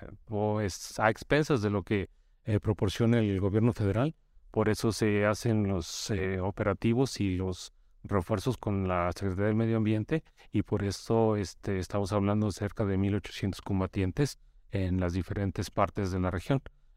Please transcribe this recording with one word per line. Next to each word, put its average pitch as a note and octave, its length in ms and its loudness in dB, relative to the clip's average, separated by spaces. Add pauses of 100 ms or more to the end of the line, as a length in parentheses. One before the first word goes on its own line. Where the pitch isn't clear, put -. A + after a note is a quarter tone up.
(280)
o G#2+ 320 0
es - 380 -6
a A2 120 6
expensas C#3 520 2
de G#2 80 2
lo G2+ 120 0
que, G2 260 0 (360)
eh, G#2+ 140 2
proporciona A2+ 600 2
el G2+ 200 2
gobierno G#2 340 4
federal. A2 440 0 (340)
Por G#2+ 180 2
eso A2 220 2
se G#2 360 2
hacen G#2+ 420 2
los, - 420 -4
eh, F#2+ 300 -2
operativos G#2+ 800 0
y F#2+ 160 0
los F#2 360 -6 (300)
refuerzos G#2 540 0
con G2 320 -2
la F2 240 0
Secretaría G2 340 -2
del G#2+ 80 2
Medio A2+ 220 0
Ambiente A2 480 0 (260)
y G#2 120 2
por G#2 200 -2
eso, A2 540 2
este, G2+ 420 -4
estamos G2 340 -4
hablando G#2 340 2
de G2+ 60 0
cerca - 320 -4
de G2 140 0
mil G2 160 2
ochocientos - 480 -4
combatientes F#2+ 800 -2 (320)
en F#2 260 0
las F2 140 0
diferentes F#2+ 580 -4
partes G2+ 400 0
de F#2 80 -2
la F#2 140 0
región. C3+ 300 -2 (340)